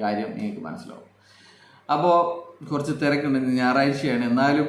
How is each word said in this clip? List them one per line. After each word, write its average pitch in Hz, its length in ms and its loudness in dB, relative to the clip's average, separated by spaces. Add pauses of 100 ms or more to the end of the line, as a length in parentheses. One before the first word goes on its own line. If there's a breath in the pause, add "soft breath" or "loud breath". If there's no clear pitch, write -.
കാര്യം 104 340 -2
നിങ്ങൾക്ക് 104 320 -8
മനസ്സിലാവും. - 400 -16 (840 soft breath)
അപ്പോൾ 170 240 4 (460)
കുറച്ച് 147 280 -2
തിരക്കുണ്ട്, 143 460 0
ഇന്ന് 127 180 0
ഞായറാഴ്ചയാണ്. 127 680 2
എന്നാലും 139 440 2